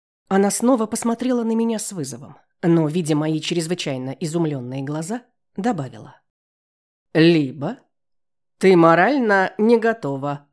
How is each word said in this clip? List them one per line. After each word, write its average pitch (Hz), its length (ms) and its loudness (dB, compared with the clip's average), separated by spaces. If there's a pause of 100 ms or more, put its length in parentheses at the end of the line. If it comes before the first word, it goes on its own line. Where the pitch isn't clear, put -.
(280)
Она 196 240 2
снова 233 340 0
посмотрела 233 580 -2
на 226 100 -2
меня 226 260 -2
с - 120 -10
вызовом, 139 460 -12 (240)
но, 165 260 2
видя 156 280 -2
мои 156 240 -2
чрезвычайно 160 720 -6
изумленные 143 720 -4
глаза, 165 400 -8 (320)
добавила: 151 680 -8 (960)
«Либо 156 640 2 (800)
ты 190 160 6
морально 190 840 4
не 226 220 4
готова 143 720 -4